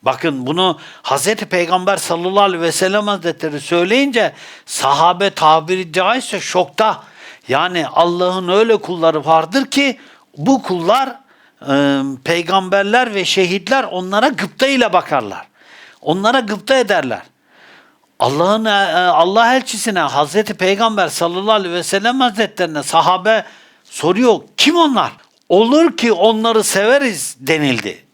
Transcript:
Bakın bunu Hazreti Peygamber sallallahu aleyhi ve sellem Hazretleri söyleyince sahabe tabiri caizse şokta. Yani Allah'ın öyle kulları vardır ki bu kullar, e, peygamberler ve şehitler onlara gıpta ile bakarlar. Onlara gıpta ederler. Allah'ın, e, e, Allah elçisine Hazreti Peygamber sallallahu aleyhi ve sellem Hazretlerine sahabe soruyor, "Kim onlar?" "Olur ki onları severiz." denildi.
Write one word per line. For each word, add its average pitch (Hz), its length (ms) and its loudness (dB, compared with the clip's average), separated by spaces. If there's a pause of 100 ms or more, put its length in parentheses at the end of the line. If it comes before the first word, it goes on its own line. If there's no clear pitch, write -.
Bakın 131 440 -2
bunu 170 340 0 (220)
Hazreti 196 440 -2
Peygamber 185 520 0
sallallahu 180 460 0
aleyhi 185 180 0
ve 170 100 0
sellem 196 360 0
Hazretleri 165 540 -4
söyleyince 208 720 0 (320)
sahabe 175 640 0
tabiri 160 640 0
caizse 202 460 -2
şokta. 196 640 -2 (440)
Yani 165 400 -2
Allah'ın 180 600 0
öyle 214 300 2
kulları 165 480 -2
vardır 160 400 2
ki 269 340 -2 (380)
bu 220 240 2
kullar, 196 540 -2 (540)
e, 139 320 2 (220)
peygamberler 190 920 0
ve 190 100 -2
şehitler 196 580 0
onlara 190 440 -2
gıpta 247 400 -2
ile 247 260 0
bakarlar. 127 540 -2 (540)
Onlara 202 380 0
gıpta 214 360 -2
ederler. 165 460 0 (1000)
Allah'ın, 175 460 0
e, 220 40 0
e, 196 260 0
Allah 180 600 2
elçisine 226 440 -4
Hazreti 151 540 -2
Peygamber 196 540 0
sallallahu 180 440 -2
aleyhi 190 220 0
ve 175 100 -4
sellem 214 360 -2
Hazretlerine 190 640 -2
sahabe 185 640 2 (380)
soruyor, 190 560 0 (180)
"Kim 311 180 2
onlar?" 269 360 2 (380)
"Olur 247 480 4
ki 233 160 0
onları 220 500 2
severiz." 220 760 0
denildi. 127 720 -2